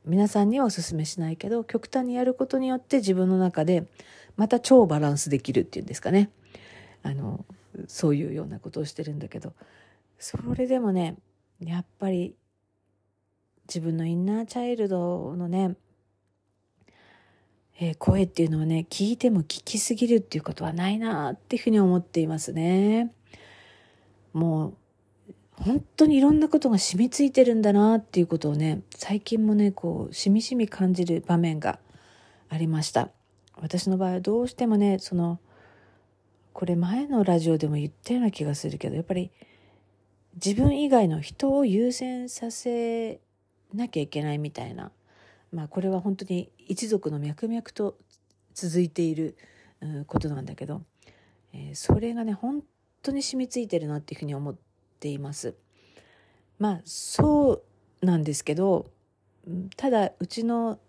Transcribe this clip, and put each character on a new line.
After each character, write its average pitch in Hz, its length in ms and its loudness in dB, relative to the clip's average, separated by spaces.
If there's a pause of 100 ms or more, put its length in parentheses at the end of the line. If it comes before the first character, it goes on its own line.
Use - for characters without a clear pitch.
皆 190 220 4
さ 202 160 2
ん 208 60 4
に 262 100 2
は 262 60 4
お 214 40 2
勧 170 280 -4
め 156 80 -2
し - 140 -8
な 160 120 -2
い 165 60 -6
け 196 120 -10
ど、 233 140 -2
極 226 220 -4
端 254 200 -2
に 247 100 -4
や 247 80 0
る 254 100 2
こ 262 140 -2
と 269 100 -2
に 262 100 -2
よ 254 80 -2
っ 254 40 -4
て 277 180 0
自 196 160 2
分 185 160 2
の 185 80 4
中 180 260 0
で 175 240 2 (480)
ま 214 120 2
た 233 120 2
超 247 260 8
バ 151 140 0
ラ 147 120 2
ン 143 60 0
ス 151 120 -4
で 139 100 2
き - 140 -6
る 120 80 4
っ - 40 -2
て - 140 -10
い - 40 -10
う - 20 -12
ん - 20 -14
で 127 60 -10
す - 80 -12
か - 100 -2
ね。 202 200 6 (720)
あ 139 100 -6
の、 135 320 -6 (420)
そ - 220 0
う 147 60 4
い 143 140 -4
う 156 40 -6
よ 151 100 -8
う - 40 -10
な 104 120 -12
こ 156 120 -16
と - 100 -8
を 147 40 -4
し - 80 -14
て - 100 -10
る 147 100 -8
ん 147 60 -8
だ - 80 -10
け - 120 -14
ど、 - 140 -14 (640)
そ - 200 -12 (180)
れ 254 120 -2
で 254 120 0
も 214 120 0
ね、 170 260 -2 (420)
や 170 200 -6
っ 180 60 -8 (140)
ぱ 196 100 -4
り 180 260 -4 (1300)
自 - 120 -8
分 165 180 -2
の 165 80 -4
イ 170 100 -2
ン 180 100 -2
ナ 214 160 -2
ー 226 40 -6
チ 247 120 -10
ャ 247 120 -4
イ 240 60 -2
ル 208 140 -2
ド 175 460 -4
の 175 120 -6
ね、 185 280 0 (2000)
え 170 80 -2
ー、 156 60 -8
声 190 260 4
っ 180 40 2
て 170 160 0
い - 20 4
う 160 60 0
の 156 80 0
は 156 80 0
ね、 160 220 0
聞 208 240 0
い 233 40 -2
て 247 140 4
も 180 100 4
聞 - 220 -6
き - 160 -4
す 226 160 0
ぎ 240 100 2
る 233 120 6
っ - 40 4
て 156 160 -10
い 151 40 -4
う - 20 -18
こ 160 100 -6
と - 100 -10
は 160 80 -4
な 175 200 -2
い 220 80 -2
な 151 320 -2
っ - 40 -8
て - 200 -6
い 226 40 -2
う - 40 -8
ふ - 40 0
う - 40 4
に 214 80 6
思 180 180 6
っ 175 40 2
て - 180 -4
い 160 80 2
ま 160 100 -2
す - 160 -6
ね。 196 580 2 (1200)
も 160 340 0
う、 - 640 -20 (180)
本 269 320 -2 (140)
当 311 80 8
に 294 120 4
い 262 40 6
ろ 285 80 8
ん 302 100 6
な 302 80 4
こ 311 120 4
と 262 100 2
が 214 80 4
染 185 260 2
み 247 60 2
つ 285 140 0
い 269 80 4
て 262 120 8
る 240 120 6
ん 220 80 4
だ 202 100 6
な 214 240 6
っ 208 40 0
て - 180 -2
い 175 40 6
う 170 40 2
こ 165 100 -2
と 147 140 -2
を 147 40 -2
ね、 156 260 0 (140)
最 202 240 -4
近 220 260 0
も 214 100 4
ね、 208 160 6
こ - 400 -6
う、 - 20 -18
し - 160 0
み 214 120 6
し 254 140 -6
み 220 120 2
感 185 260 0
じ 175 120 2
る 165 200 -2
場 175 120 2
面 160 220 2
が - 200 -4 (720)
あ 156 80 -6
り 165 100 0
ま 156 140 0
し - 100 -6
た。 - 180 0 (460)
私 180 320 -4
の 190 100 0
場 185 120 -2
合 - 20 -2
は 180 80 -2
ど 208 220 0
う 247 60 -2
し 247 60 -10
て 240 140 -2
も 214 100 4
ね、 202 220 2
そ - 160 -8
の、 170 240 0 (1160)
こ - 120 -6
れ 175 100 0
前 202 320 0
の 240 160 2
ラ 175 160 4
ジ 160 100 2
オ 160 80 4
で 151 100 -2
も 147 100 -2
言 147 100 -4
っ - 40 -8 (120)
た 240 100 -4
よ 247 60 0
う 240 40 2
な 208 80 2
気 156 120 -8
が 147 100 -2
す - 160 -6
る 147 80 -8
け - 120 -6
ど、 - 60 -6
や 160 60 -2
っ 170 40 -6
ぱ 196 80 -4
り 180 180 -4 (1040)
自 196 180 -2
分 277 280 4
以 294 80 0
外 233 180 6
の 156 140 -2
人 277 360 -2
を 285 80 4
優 226 260 2
先 247 380 -8
さ 233 220 -10
せ 233 720 -6 (520)
な 233 140 -4
き 165 120 -4
ゃ 147 40 -2
い 143 40 -6
け 147 140 -6
な 151 120 -4
い 147 40 -4
み 147 140 -6
た - 140 -10
い - 100 -12
な - 160 -16 (600)
ま 165 120 -8
あ、 151 40 -10
こ 185 140 -6
れ 190 80 -2
は 190 100 0
本 190 180 -2
当 196 80 -12
に 175 320 -6
一 208 300 -6
族 196 240 -2
の 147 80 -6
脈 147 280 -6
々 226 160 -4
と - 340 -8 (560)
続 175 260 -2
い 175 100 2
て 170 120 -4
い 160 140 0
る、 160 200 -6 (460)
う 151 60 -10 (140)
ん、 147 40 -10
こ - 140 -4
と 156 100 -4
な 139 120 -6
ん 139 40 -10
だ - 100 -12
け 135 100 -12
ど、 - 160 -10 (720)
え 143 180 -14
ー、 143 40 -16
そ - 240 2
れ 233 140 -4
が 233 100 -6
ね、 220 100 -4
本 277 300 -6 (380)
当 277 100 -4
に 277 120 -4
染 - 140 -6
み 254 100 -2
つ 247 120 -6
い 226 80 -6
て 175 120 -2
る 151 80 -6
な 147 100 -4
っ 147 40 -6
て 147 120 -16
い - 40 -14
う - 20 -20
ふ - 40 -10
う - 20 -8
に 143 100 -6
思 143 160 -6
っ 185 40 -12 (440)
て 147 80 -10
い 143 120 -6
ま 143 140 -10
す。 - 220 -10 (1040)
ま 202 160 0
あ、 170 100 -12
そ - 800 2 (380)
う 185 40 -2
な 175 120 4
ん 156 60 0
で 147 100 -4
す - 100 -6
け 151 120 -2
ど、 185 360 0 (560)
う - 40 -16
ん、 185 240 -8
た 277 140 -2
だ、 214 300 2
う 180 80 -6
ち 226 180 -8
の 233 440 -2